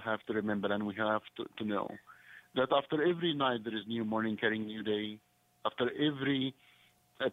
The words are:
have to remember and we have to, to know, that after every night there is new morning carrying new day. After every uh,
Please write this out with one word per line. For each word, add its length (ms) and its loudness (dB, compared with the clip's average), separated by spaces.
have 220 0
to 60 -2
remember 380 0
and 140 0
we 100 -4
have 260 2
to, 80 -6
to 80 -4
know, 240 0
that 160 4
after 320 2
every 300 2
night 320 2
there 100 -4
is 120 -4
new 180 -2
morning 340 0
carrying 260 2
new 180 -8
day. 360 -2
After 260 0
every 640 0
uh, 140 0